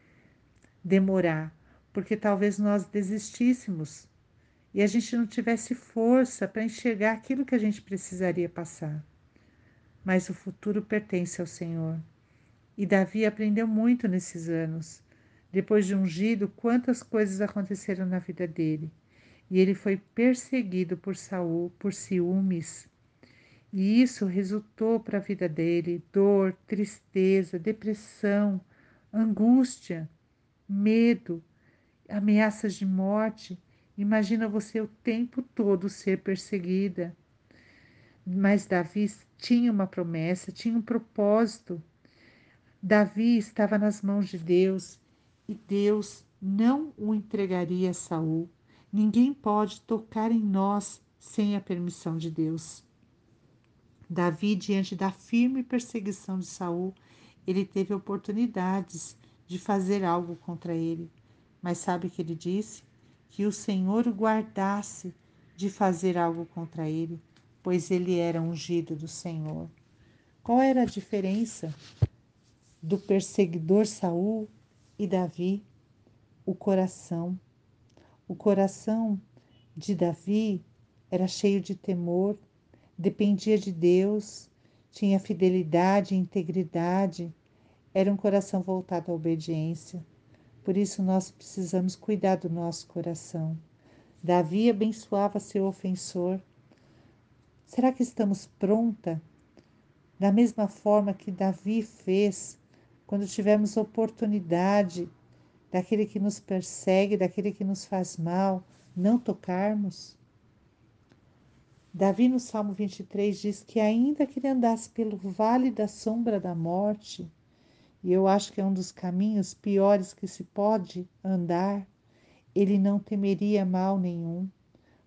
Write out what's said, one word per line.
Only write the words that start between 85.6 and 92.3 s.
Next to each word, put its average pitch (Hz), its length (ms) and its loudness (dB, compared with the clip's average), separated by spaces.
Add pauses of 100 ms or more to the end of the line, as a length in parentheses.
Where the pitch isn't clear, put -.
e 190 40 2
integridade, 180 1160 -2 (600)
era 196 200 2
um - 20 -2
coração 196 460 0
voltado 185 500 -4
à 170 40 -2
obediência. 160 920 -4 (580)
Por 190 140 -2
isso 202 240 -2
nós 190 300 0
precisamos 185 640 -4
cuidar 190 400 0